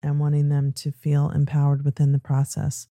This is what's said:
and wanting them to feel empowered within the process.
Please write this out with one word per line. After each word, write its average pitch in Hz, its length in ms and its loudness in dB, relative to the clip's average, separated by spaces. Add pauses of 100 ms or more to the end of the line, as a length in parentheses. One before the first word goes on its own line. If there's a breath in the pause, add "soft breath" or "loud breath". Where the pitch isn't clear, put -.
and 147 200 -2
wanting 147 280 2
them 139 260 0
to - 180 -8
feel 143 380 0
empowered 143 540 0
within 139 280 2
the 139 80 2
process. - 680 -4 (120)